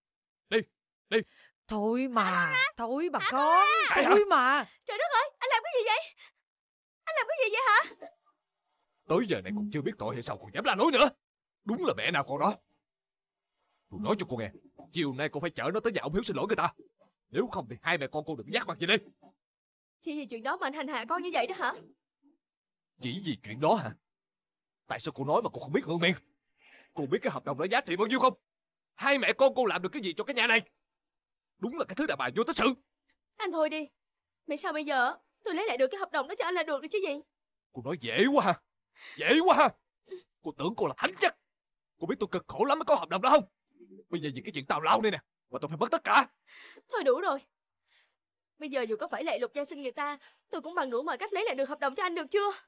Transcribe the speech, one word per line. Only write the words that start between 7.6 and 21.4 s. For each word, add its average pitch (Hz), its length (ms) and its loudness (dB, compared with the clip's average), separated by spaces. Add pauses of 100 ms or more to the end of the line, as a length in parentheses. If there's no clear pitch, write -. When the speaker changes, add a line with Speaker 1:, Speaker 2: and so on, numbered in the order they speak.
Speaker 3:
hả? 453 380 2 (1040)
Speaker 1:
Tới 165 100 2 (100)
giờ 135 120 0
này 92 160 -6
còn 208 160 -4
chưa 151 100 -4
biết 208 160 -4
tội 110 160 -4
hay 120 80 -8
sao 110 160 -8
còn 101 160 -18
dám 208 100 -6
la 285 100 2
lối 254 180 4
nữa. 262 180 6 (540)
Đúng 247 200 -4
là 220 120 0
mẹ 110 140 -2
nào 143 140 0
con 139 160 -6
đó. 196 140 2 (1400)
Tôi 98 120 -10
nói 196 160 0
cho - 120 -6
cô 127 60 -4
nghe, 107 140 -6 (420)
chiều 151 220 -2
nay 143 140 -4
cô 147 120 -10
phải 170 100 -4
chở 131 240 -6
nó 214 60 -2
tới 226 120 0
nhà 185 100 -4
ông 147 120 -6
Hiếu 202 80 0
xin - 140 -4
lỗi 135 120 -2
người - 80 0
ta. 165 160 0 (580)
Nếu 170 160 -2
không 185 240 -8
thì 120 120 -12
hai 165 160 0
mẹ 139 80 -4
con 151 200 -6
cô 156 100 -6
đừng 117 160 -12
dắt 233 140 -2
mặt 165 140 -6
về 165 60 -2
đây. 208 120 4 (1040)
Speaker 3:
Chỉ 302 160 -8
vì 277 80 -8
chuyện 226 160 -12
đó 214 140 -4
mà 370 100 -4
anh 294 60 -4
hành 294 160 -6
hạ 247 200 -4
con 349 140 -2
như 349 100 -6
vậy 285 140 0